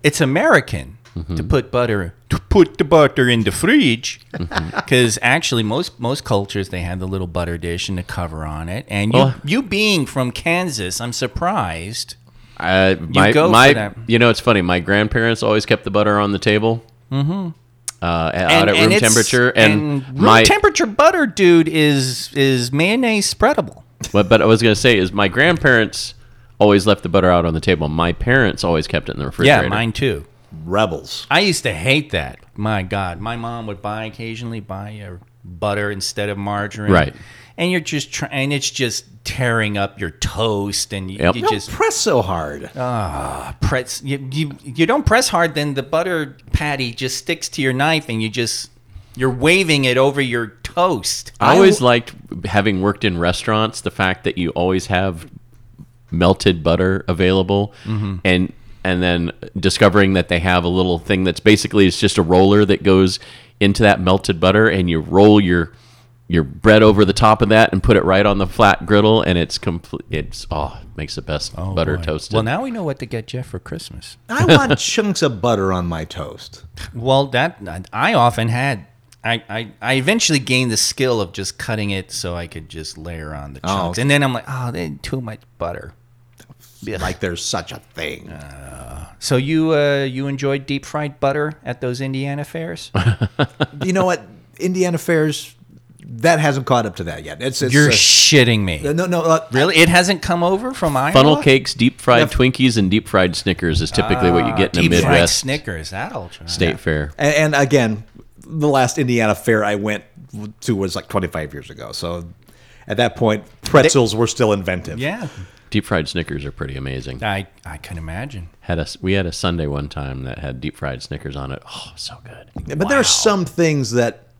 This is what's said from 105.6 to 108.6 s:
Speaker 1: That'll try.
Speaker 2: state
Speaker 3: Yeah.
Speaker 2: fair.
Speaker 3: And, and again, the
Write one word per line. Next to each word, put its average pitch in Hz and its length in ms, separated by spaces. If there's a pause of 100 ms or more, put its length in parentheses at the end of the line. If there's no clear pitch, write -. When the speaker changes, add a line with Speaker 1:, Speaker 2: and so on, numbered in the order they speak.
Speaker 1:
That'll 101 380
try. - 180
Speaker 2:
state 85 260
Speaker 3:
Yeah. - 40
Speaker 2:
fair. 76 400
Speaker 3:
And, 151 380
and 139 80
again, 120 420 (420)
the 151 220